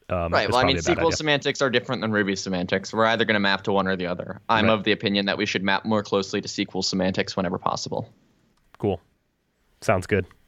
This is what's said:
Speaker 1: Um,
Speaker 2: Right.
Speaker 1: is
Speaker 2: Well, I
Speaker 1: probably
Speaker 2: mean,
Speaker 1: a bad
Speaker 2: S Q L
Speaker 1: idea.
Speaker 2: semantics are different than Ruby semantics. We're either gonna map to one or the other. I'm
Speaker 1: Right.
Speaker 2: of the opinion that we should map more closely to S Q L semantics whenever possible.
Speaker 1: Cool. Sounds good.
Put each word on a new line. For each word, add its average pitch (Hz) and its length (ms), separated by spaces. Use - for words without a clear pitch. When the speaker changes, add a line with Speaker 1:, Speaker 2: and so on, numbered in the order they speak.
Speaker 1:
Um, 85 220
Speaker 2:
Right. 120 160
Speaker 1:
is 98 60
Speaker 2:
Well, 123 60
I - 20
Speaker 1:
probably - 60
Speaker 2:
mean, - 100
Speaker 1:
a - 0
bad - 0
Speaker 2:
S 80 80
Q - 160
L 165 60
Speaker 1:
idea. 151 100
Speaker 2:
semantics 143 440
are 135 80
different 120 320
than 110 120
Ruby 98 240
semantics. 95 560
We're 110 140
either 113 180
gonna 104 160
map 98 220
to 104 100
one 95 140
or 95 100
the 87 100
other. - 400
I'm 110 200
Speaker 1:
Right. 110 60
Speaker 2:
of 101 120
the 107 80
opinion 101 320
that 92 120
we 104 80
should 98 180
map 98 200
more 107 200
closely 101 360
to 98 60
S - 100
Q 101 180
L 92 100
semantics 95 520
whenever 92 220
possible. - 500
Speaker 1:
Cool. 98 220
Sounds 95 260
good. 95 180